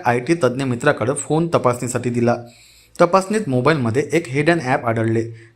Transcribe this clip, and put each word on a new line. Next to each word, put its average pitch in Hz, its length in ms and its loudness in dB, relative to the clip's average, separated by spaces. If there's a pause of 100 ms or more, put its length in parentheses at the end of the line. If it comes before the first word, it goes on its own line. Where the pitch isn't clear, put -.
आयटी 123 280 0
तज्ज्ञ 131 300 0
मित्राकडे 127 500 0
फोन 156 340 -2
तपासणीसाठी 123 640 0
दिला. 120 260 2 (680)
तपासणीत 190 480 2
मोबाईलमध्ये 127 640 0
एक 170 140 2
हिडन 151 320 0
ॲप 131 260 -2
आढळले, 113 360 0 (340)